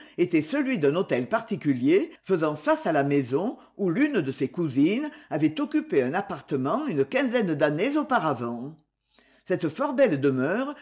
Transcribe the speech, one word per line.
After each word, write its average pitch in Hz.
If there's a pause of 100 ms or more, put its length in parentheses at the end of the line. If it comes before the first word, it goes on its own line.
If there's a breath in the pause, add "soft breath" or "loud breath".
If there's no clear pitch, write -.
(160 loud breath)
était 170
celui 262
d'un 143
hôtel 131
particulier 165 (140)
faisant 160
face 302
à 170
la 143
maison 143 (180 loud breath)
où 190
l'une 254
de 135
ses 131
cousines 175 (180 loud breath)
avait 156
occupé 285
un 131
appartement 170
une 151
quinzaine 233
d'années 156
auparavant. 143 (680 soft breath)
Cette 170
fort 277
belle 220
demeure, 151